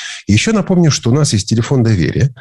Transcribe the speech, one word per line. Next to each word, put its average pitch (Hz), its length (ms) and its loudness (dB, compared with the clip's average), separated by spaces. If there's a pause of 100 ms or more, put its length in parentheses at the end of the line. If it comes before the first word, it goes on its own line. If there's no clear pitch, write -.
(280)
И 98 40 0
еще 110 220 0
напомню, 180 380 2
что - 200 -2
у - 20 2
нас 151 200 0
есть 101 160 -2
телефон 120 340 0
доверия. 104 580 0